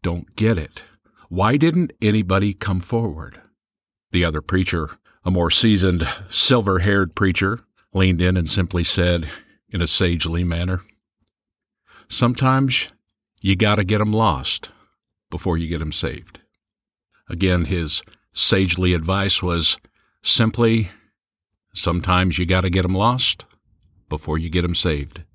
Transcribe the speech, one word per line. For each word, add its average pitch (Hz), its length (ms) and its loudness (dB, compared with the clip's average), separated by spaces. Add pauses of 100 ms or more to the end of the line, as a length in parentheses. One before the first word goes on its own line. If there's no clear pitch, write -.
don't 85 340 -6
get 107 220 2
it. - 260 -10 (460)
Why 104 260 2
didn't 165 460 2
anybody 101 540 2
come 95 240 -2
forward?" 92 600 -6 (720)
The 87 140 2
other 78 160 -2
preacher, 90 560 -2 (260)
a 90 60 -2
more 87 220 2
seasoned, 92 560 2 (220)
silver-haired 98 840 2
preacher, 98 460 0 (340)
leaned 92 280 2
in 90 140 2
and 82 140 0
simply 87 340 0
said, 87 460 0 (400)
in 87 140 -4
a 82 40 0
sagely 85 560 0
manner, 90 380 -2 (1300)
"Sometimes 131 800 0 (500)
you 98 160 2
gotta 104 280 2
get 101 180 0
'em 107 100 0
lost 101 600 -2 (580)
before 82 260 -2
you 82 120 -2
get 78 140 -4
'em 78 100 -6
saved." - 460 -8 (960)
Again, 87 340 0
his 82 360 -4 (320)
sagely 92 600 2
advice 95 500 0
was 85 340 -2 (460)
simply, 113 680 2 (840)
"Sometimes 90 640 0
you 90 80 -2
gotta 92 240 0
get 92 120 2
'em 92 120 -2
lost 120 500 -2 (640)
before 78 300 -4
you 82 100 -6
get 85 140 0
'em 87 100 -2
saved." 73 480 -4 (140)